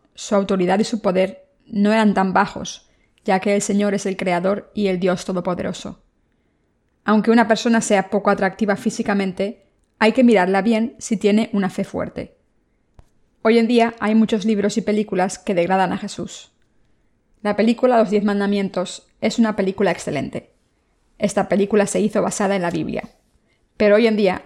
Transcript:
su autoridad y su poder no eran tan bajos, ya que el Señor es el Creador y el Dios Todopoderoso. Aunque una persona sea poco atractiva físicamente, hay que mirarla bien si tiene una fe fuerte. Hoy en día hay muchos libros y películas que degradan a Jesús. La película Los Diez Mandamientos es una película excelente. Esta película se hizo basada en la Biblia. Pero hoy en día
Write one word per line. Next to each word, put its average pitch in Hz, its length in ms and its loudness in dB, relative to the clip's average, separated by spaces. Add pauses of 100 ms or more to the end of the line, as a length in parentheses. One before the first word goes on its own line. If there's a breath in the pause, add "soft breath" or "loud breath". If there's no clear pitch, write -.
(140)
su - 220 -4
autoridad 196 440 0
y 220 40 4
su 226 180 -4
poder 190 480 -2 (160)
no 202 260 2
eran 214 220 4
tan 190 200 0
bajos, - 560 -6 (340)
ya 190 160 0
que 202 160 -2
el 202 60 -2
Señor 202 320 -2
es 196 120 -4
el 190 120 -4
Creador 185 560 -4
y 202 140 -2
el 185 120 -2
Dios 180 260 -2
Todopoderoso. 180 800 -8 (1040)
Aunque 214 260 2
una 226 160 4
persona 226 340 2
sea 196 280 0
poco 208 200 0
atractiva 196 460 -2
físicamente, 196 920 -4 (340)
hay 220 120 4
que 254 120 4
mirarla 196 380 4
bien 226 380 0
si - 180 -4
tiene 208 360 2
una 196 160 0
fe 190 140 -6
fuerte. - 540 -10 (1040)
Hoy 226 160 4
en 226 100 4
día 233 320 2
hay 214 160 0
muchos 220 300 2
libros 214 320 0
y 233 40 -2
películas 208 580 -2
que 202 160 -4
degradan 180 360 0
a 196 60 -4
Jesús. - 560 -12 (880)
La 208 140 -2
película 233 420 2
Los 214 120 4
Diez 208 140 0
Mandamientos 202 840 -2 (140)
es 226 180 -2
una 220 160 2
película 190 360 0
excelente. - 640 -8 (640)
Esta 196 320 -2
película 202 380 2
se 180 120 -2
hizo 208 220 0
basada 190 340 -2
en 190 60 -2
la 175 100 -4
Biblia. - 380 -6 (680)
Pero 208 180 6
hoy 226 120 4
en 214 100 0
día 190 280 0